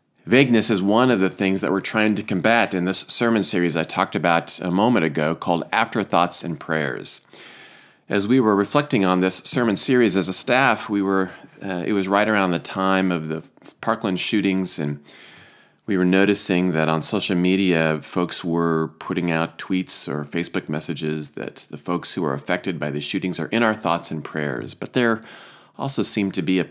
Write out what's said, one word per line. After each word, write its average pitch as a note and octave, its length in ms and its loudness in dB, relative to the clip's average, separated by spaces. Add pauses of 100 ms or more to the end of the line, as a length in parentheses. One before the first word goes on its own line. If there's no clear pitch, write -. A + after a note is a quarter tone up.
(260)
Vagueness A#2+ 460 4
is F#2+ 100 2
one A2+ 300 4
of G#2+ 80 4
the F#2+ 100 2
things F#2+ 320 0
that E2+ 100 0
we're F#2+ 100 0
trying G#2+ 340 0
to G#2 80 -4
combat G#2+ 500 2
in F2+ 120 0
this F#2 220 -2
sermon A#2 360 2
series F2 340 0
I E2 60 0
talked - 320 -2
about E2+ 440 0
a F2+ 120 -4
moment G2+ 340 4
ago D#2 300 0
called E2+ 360 -2
Afterthoughts G2 720 0
and E2 160 -6
Prayers. C#2 600 -4 (880)
As G2+ 180 0
we C3 120 4
were A2 160 4
reflecting G#2+ 500 2
on F#2 160 4
this F#2 140 2 (100)
sermon A2+ 320 0
series A#2 400 2
as F2 100 2
a F#2 60 -4
staff, B2 560 2
we G#2 140 0
were, F#2+ 260 0 (340)
uh, F2+ 220 -4
it A2 80 -2
was G2 140 0
right G2+ 200 4
around G2 240 2
the E2+ 80 0
time F#2+ 520 0
of D#2+ 160 -2
the D#2 160 -6 (360)
Parkland A2 400 -2
shootings, F#2+ 580 0
and D2 220 -4 (880)
we G2+ 100 0
were F#2 80 2
noticing F#2+ 640 2
that D#2+ 180 2
on D#2+ 120 0
social G2+ 340 -2
media, F2 680 2
folks - 400 -4
were E2 460 0 (100)
putting F2 320 -2
out E2 260 -2
tweets - 500 -4
or D2 160 -4
Facebook E2+ 460 -6
messages D#2 600 -6
that - 420 -12
the D2 60 -14
folks - 360 -6
who F2+ 100 -4
are C#2+ 100 -2
affected F2 460 -6
by D2 120 -4
the D2 100 -4
shootings F2+ 380 -6
are D#2 80 -4
in A#2 160 0
our A2 100 2
thoughts E2+ 380 -4
and D#2 120 -6
prayers. C#2 520 -6
But - 180 -12
there A#2 280 2 (580)
also C#3 240 -2
seemed G2 320 -2
to F2+ 80 -2
be F#2 160 2
a E2 100 -2